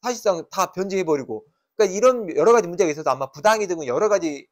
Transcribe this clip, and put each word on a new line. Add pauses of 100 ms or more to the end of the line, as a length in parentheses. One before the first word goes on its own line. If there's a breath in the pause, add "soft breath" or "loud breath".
사실상
다
변제해버리고, (320)
그러니까
이런
여러
가지
문제가
있어서
아마
부당이득은
여러
가지